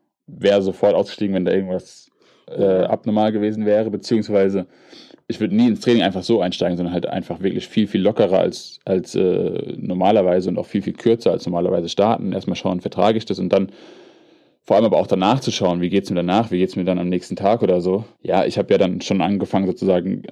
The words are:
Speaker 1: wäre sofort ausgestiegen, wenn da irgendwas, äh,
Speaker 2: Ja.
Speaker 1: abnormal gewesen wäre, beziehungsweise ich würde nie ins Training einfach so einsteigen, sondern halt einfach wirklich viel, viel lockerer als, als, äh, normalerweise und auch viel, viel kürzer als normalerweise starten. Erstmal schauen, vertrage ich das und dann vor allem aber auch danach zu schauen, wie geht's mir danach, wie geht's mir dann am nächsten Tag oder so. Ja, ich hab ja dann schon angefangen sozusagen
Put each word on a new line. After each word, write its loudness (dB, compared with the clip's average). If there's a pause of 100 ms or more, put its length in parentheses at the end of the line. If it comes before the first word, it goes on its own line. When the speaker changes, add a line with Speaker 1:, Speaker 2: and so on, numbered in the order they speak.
(260)
Speaker 1:
wäre 2
sofort 2
ausgestiegen, -2
wenn 0
da 0
irgendwas, -6 (400)
äh, 2
Speaker 2:
Ja. -2
Speaker 1:
abnormal 0
gewesen -2
wäre, 2
beziehungsweise 0 (600)
ich -8
würde 0
nie 6
ins 2
Training 4
einfach 0
so 2
einsteigen, -2
sondern -4
halt -2
einfach -8
wirklich -4
viel, 0
viel -2
lockerer 2
als, -4
als, -2
äh, -2
normalerweise 2
und -2
auch -6
viel, -4
viel -6
kürzer 2
als -4
normalerweise 0
starten. 0
Erstmal -4
schauen, -4
vertrage 0
ich -6
das -4
und -2
dann 2 (920)
vor 2
allem 4
aber 2
auch 0
danach 2
zu -4
schauen, 0
wie 0
geht's -2
mir -2
danach, 0
wie 0
geht's 0
mir -2
dann 0
am -2
nächsten -4
Tag 0
oder 2
so. 0 (180)
Ja, 0
ich -2
hab -4
ja 6
dann 0
schon -2
angefangen 0
sozusagen 0